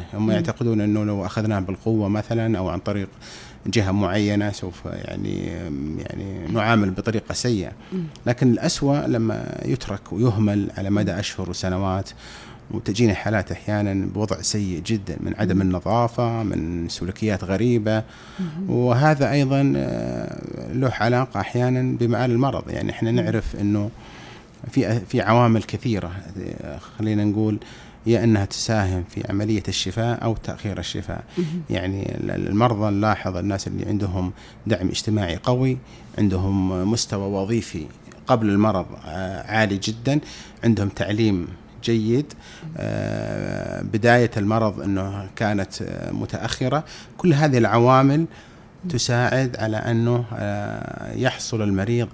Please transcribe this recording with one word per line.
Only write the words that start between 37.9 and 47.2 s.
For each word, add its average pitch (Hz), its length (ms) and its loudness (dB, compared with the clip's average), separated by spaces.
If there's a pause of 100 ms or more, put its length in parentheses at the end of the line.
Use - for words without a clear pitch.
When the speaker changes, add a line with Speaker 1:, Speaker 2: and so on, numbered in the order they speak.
Speaker 1:
قبل 110 220 4
المرض، 101 360 4 (200)
آه، 92 460 -8
عالي 107 260 2
جدًا، 120 420 -2 (440)
عندهم 104 260 4
تعليم 101 580 2 (360)
جيد، 117 420 2 (520)
آه، 50 1040 -4
بداية 113 560 6
المرض 107 440 2
أنه 98 540 -2
كانت، 104 460 -2
آه، - 300 -8
متأخرة. - 720 -2 (340)
كل 175 160 6